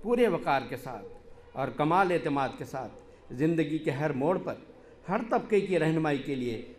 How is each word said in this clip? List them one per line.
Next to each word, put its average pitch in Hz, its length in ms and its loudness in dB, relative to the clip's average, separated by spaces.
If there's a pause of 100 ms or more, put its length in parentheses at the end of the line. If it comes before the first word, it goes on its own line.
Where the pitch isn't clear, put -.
पूरे 233 260 4
वक़ार 143 400 0
के 139 80 -6
साथ - 760 -14
और 135 180 -2
कमाल 175 380 4
एतमाद 139 460 0
के 135 80 -8
साथ - 680 -12
ज़िंदगी 156 460 0
के 156 120 -2
हर 147 220 -2
मोड़ 151 260 2
पर 160 260 -8 (400)
हर 208 240 0
तबके 233 320 2
की 190 160 0
रहनुमाई 156 420 2
के 143 160 -4
लिए 120 200 -2 (220)